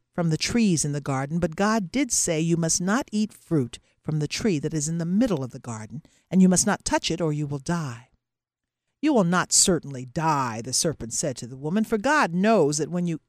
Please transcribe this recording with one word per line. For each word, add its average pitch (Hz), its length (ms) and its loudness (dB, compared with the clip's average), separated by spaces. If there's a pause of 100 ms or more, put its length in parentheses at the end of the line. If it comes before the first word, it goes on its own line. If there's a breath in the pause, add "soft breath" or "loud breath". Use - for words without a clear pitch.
(140)
from 165 160 0
the 156 80 0
trees 208 440 2
in 147 100 -2
the 143 80 -4
garden, 139 380 -4
but 165 160 -2
God 208 380 0
did 262 180 0
say 160 300 0
you 165 160 2
must 165 240 0
not 190 320 0
eat 214 220 -2
fruit 135 440 -2 (240)
from 156 160 -2
the 147 80 -2
tree 175 320 0
that 147 140 -4
is 156 160 -4
in 165 80 -4
the 170 80 -2
middle 185 400 0
of 120 60 -10
the 131 80 -16
garden, 113 440 -12 (280 soft breath)
and 185 100 4
you 185 80 10
must 185 180 4
not 196 200 0
touch - 240 0
it 165 100 -4
or 156 140 0
you 147 120 -4
will 143 120 -6
die." 135 500 -6 (920)
"You 302 100 2
will 220 120 4
not 170 280 0
certainly 139 540 0
die," 131 560 -2
the 127 100 -10
serpent 131 400 -2
said 139 240 -4
to 123 100 -12
the 127 100 -14
woman, 160 280 -2
"for 226 140 -2
God 247 340 2
knows 175 460 4
that 156 120 -4
when 175 160 -2
you 165 220 -4